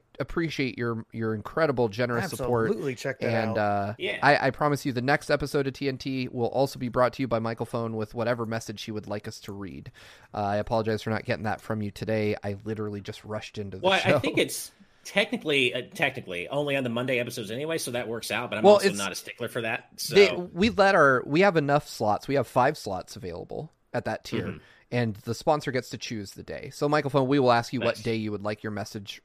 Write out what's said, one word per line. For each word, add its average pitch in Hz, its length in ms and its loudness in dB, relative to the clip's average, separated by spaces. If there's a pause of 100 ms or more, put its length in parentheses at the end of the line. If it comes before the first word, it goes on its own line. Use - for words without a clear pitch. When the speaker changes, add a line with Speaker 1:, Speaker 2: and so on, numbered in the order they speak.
(200)
Speaker 1:
appreciate 147 580 -2
your, 117 360 -4
your 110 200 -2
incredible, 123 540 0
generous 120 440 0
support. 120 360 2
Speaker 2:
Absolutely 170 280 -2
check 139 260 -6
that 120 120 0
Speaker 1:
And, 110 240 0
Speaker 2:
out. - 0 -
Speaker 1:
uh, 101 400 0
Speaker 3:
Yeah. 196 240 -4
Speaker 1:
I, 139 260 6
I - 40 2
promise 147 340 0
you 143 60 -2
the 120 100 -2
next 139 280 0
episode 143 380 0
of 131 60 -4
T 139 140 -6
N 131 100 -2
T 131 300 -4
will 117 220 -2
also 135 280 0
be 123 120 -4
brought 123 240 2
to 135 100 -4
you 120 60 -2
by 117 100 2
Michael 113 260 -4
Phone 113 300 -4
with 107 180 -6
whatever 117 320 -2
message 110 380 -6
he 113 80 -10
would 104 160 -8
like 104 180 -6
us 110 160 -12
to 104 120 -12
read. 95 360 -10 (440)
Uh, 104 60 -4
I 104 180 0
apologize 110 440 0
for 113 100 -4
not 107 120 -2
getting 101 220 -4
that 104 160 -2
from 110 200 -4
you 101 100 -4
today. 107 520 -2
I 101 220 -6
literally 107 340 -6
just 101 240 -12
rushed 107 340 -10
into 98 200 -10
the 101 100 -6
Speaker 3:
Well, 190 60 6
I 185 60 4
Speaker 1:
show. 151 200 4
Speaker 3:
think 302 180 0
it's - 340 -2 (340)
technically, 147 680 2
uh, 123 100 -4 (120)
technically 95 540 -2
only 143 260 0
on 135 80 0
the 123 60 -2
Monday 123 280 0
episodes 120 320 -4
anyway, 151 280 -4
so 139 140 -6
that 120 180 -4
works 113 220 -6
out, 117 180 -2
but 101 80 -4
I'm 113 80 4
Speaker 1:
Well, 208 80 12
Speaker 3:
also 196 160 6
Speaker 1:
it's 101 80 -2
Speaker 3:
not 98 160 -2
a - 20 -10
stickler - 320 -8
for 120 140 -6
that, 113 340 -4
so. - 180 -6
Speaker 1:
They, 196 220 8
we 180 360 0
let 196 220 6
our, 139 320 6
we 147 160 2
have 196 140 6
enough 143 320 2
slots. - 400 0
We 139 80 0
have 127 120 2
five 135 300 4
slots - 380 -8
available 92 560 -10 (220)
at 120 120 -2
that 110 200 -4
tier, - 220 -4
Speaker 3:
Mm-hmm. 82 100 -8 (340)
Speaker 1:
and 117 240 0
the 113 180 -6
sponsor 151 380 0
gets 123 200 -2
to 127 60 -8
choose 104 340 -8
the - 120 -16
day. 80 300 -12
So, 147 160 0
Michael 147 200 2
Phone, 131 200 4
we 143 100 6
will 123 140 6
ask 117 180 2
you 123 80 -2
what 113 160 2
Speaker 3:
Nice. 110 80 -10
Speaker 1:
day 113 120 0
you 107 180 -2
would 98 100 -6
like 107 200 -4
your 110 100 -6
message 101 520 -8